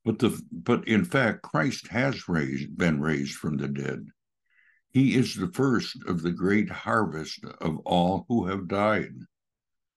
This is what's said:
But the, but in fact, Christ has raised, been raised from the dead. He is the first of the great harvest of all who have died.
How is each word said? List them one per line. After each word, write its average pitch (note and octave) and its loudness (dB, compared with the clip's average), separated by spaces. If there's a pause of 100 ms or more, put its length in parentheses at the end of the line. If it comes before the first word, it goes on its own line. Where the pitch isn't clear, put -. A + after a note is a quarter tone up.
But A2+ 0
the, F2+ 2 (120)
but - 0
in G#2+ 4
fact, A#2 0
Christ - -2
has B2+ -2
raised, C#2+ -2
been D#2+ 2
raised C#2+ -2
from D2+ -4
the C#2 -4
dead. C2+ -6 (840)
He B2+ 4
is A#2+ 2
the F#2 -2
first B2+ 2 (100)
of F2 -2
the F2 0
great F#2+ 2
harvest F2 -2 (160)
of D#2 -2
all F2+ 2
who A2+ 2
have F#2+ -4
died. G2+ 0 (840)